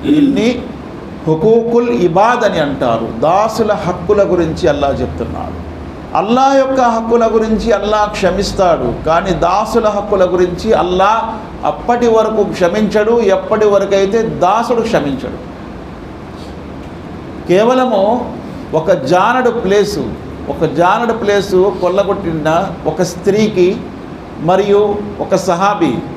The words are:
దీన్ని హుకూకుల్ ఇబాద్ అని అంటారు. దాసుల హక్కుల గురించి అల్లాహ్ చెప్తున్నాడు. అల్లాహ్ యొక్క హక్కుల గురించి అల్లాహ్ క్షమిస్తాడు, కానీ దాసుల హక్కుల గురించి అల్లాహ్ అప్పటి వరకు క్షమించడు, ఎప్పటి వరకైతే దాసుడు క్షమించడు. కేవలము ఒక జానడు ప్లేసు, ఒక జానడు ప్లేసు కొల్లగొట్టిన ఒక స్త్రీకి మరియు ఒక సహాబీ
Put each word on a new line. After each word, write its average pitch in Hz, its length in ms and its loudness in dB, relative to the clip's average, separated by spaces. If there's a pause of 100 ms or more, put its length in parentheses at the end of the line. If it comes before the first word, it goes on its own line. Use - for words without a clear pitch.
దీన్ని 180 540 2 (640)
హుకూకుల్ 226 640 2
ఇబాద్ 214 560 2
అని 185 140 2
అంటారు. 120 600 -2
దాసుల 208 520 2
హక్కుల 202 520 0
గురించి 165 440 0
అల్లాహ్ 143 340 0
చెప్తున్నాడు. - 720 -8 (460)
అల్లాహ్ 262 400 4
యొక్క 262 240 2
హక్కుల 226 520 2
గురించి 220 380 0
అల్లాహ్ 208 380 2
క్షమిస్తాడు, 180 960 0
కానీ 175 260 2
దాసుల 202 560 0
హక్కుల 202 380 0
గురించి 180 480 0
అల్లాహ్ 190 760 0 (140)
అప్పటి 240 420 0
వరకు 220 360 4
క్షమించడు, 208 760 2
ఎప్పటి 196 440 2
వరకైతే 196 560 2
దాసుడు 214 600 0
క్షమించడు. 139 560 -2 (2000)
కేవలము 226 880 2 (380)
ఒక 156 180 0
జానడు 220 580 2
ప్లేసు, 190 600 0 (400)
ఒక 165 160 -2
జానడు 190 480 0
ప్లేసు 202 680 2
కొల్లగొట్టిన 180 840 0 (200)
ఒక 160 140 -2
స్త్రీకి 190 760 2 (640)
మరియు 202 560 2 (260)
ఒక - 140 -2
సహాబీ 175 600 0 (220)